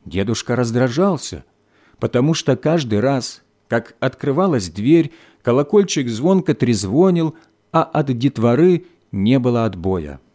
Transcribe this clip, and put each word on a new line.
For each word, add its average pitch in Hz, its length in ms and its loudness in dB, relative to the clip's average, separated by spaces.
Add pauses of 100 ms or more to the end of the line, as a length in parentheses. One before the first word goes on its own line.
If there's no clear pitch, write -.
Дедушка 101 520 -4
раздражался, 123 880 -2 (540)
потому 127 340 0
что 139 220 0
каждый 135 460 -2
раз, 131 420 -4 (240)
как - 320 -4
открывалась 135 720 -2
дверь, 143 400 2 (320)
колокольчик 143 680 2
звонко 160 460 0
трезвонил, 151 800 2 (360)
а 165 120 2
от 135 340 -2
детворы 131 680 2 (240)
не 104 260 2
было 120 280 0
отбоя. 87 540 -6 (160)